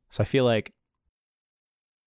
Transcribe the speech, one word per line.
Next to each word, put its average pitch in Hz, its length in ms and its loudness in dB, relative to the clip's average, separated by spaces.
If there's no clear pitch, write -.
so - 120 -4
I - 20 0
feel 131 200 0
like 113 300 0